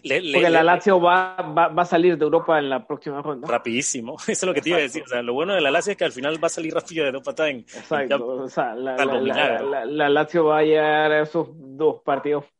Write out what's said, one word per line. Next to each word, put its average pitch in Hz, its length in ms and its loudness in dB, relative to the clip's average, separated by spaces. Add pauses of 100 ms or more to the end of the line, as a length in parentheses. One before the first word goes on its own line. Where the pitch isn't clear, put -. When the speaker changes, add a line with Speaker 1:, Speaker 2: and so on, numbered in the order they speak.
Speaker 1:
le, 147 180 0
le, 156 120 -4
Speaker 2:
porque 170 160 4
la 165 100 6
Speaker 1:
le 165 60 4
Speaker 2:
Lazio 180 340 4
va, 185 420 2
va, 165 260 2
va 165 160 0
a - 20 -4
salir 170 320 4
de 147 60 -2
Europa 160 340 2
en 143 120 -2
la 127 180 -4
próxima 143 340 -8
ronda. 143 260 -8
Speaker 1:
Rapidísimo. 120 680 -4
<laughs> - 120 -16
Eso 220 40 0
es 190 120 -4
lo 185 100 0
que 143 80 -2
te 151 80 -2
iba 170 100 2
a - 20 4
decir. 143 220 -6
Speaker 2:
Exacto. 123 100 -10
Speaker 1:
O 123 40 0
sea, 120 60 -2
lo 120 100 -4
bueno 165 200 -2
de 180 80 2
la 143 100 2
Lazio 175 200 0
es 196 60 -6
que 175 80 -2
al 156 60 -2
final 151 320 -4
va 170 40 4
a - 20 -4
salir 160 240 -6
rápido 160 300 -4
de 139 60 -2
Europa, 131 220 -6
está 156 180 0
en, 135 80 -4
en 113 40 -14
Speaker 2:
Exacto. 131 480 -6
Speaker 1:
campo. 139 180 -2
Speaker 2:
O 131 220 -6
sea, 127 240 -4
la, 127 240 -6
Speaker 1:
Salvo 139 160 0
Speaker 2:
la, 123 60 0
la, 131 40 -2
Speaker 1:
milagro. 135 460 0
Speaker 2:
la, 135 160 -4
la 147 240 0
Lazio 156 360 2
va 151 140 4
a 156 40 4
llegar 156 480 4
a 151 100 4
esos 151 320 -4
dos 143 500 -2
partidos 143 420 -2 (140)